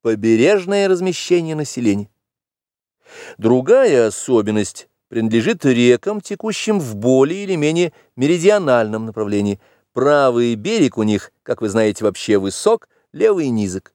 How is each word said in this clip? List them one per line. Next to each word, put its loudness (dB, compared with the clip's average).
побережное 0
размещение -2
населения. -4
Другая 4
особенность -2
принадлежит -2
рекам, 2
текущим -4
в -8
более 2
или -4
менее 0
меридиональном 0
направлении. -2
Правый 2
берег -2
у -2
них, -2
как -6
вы -4
знаете, 0
вообще 0
высок, -2
левый 0
низок. -4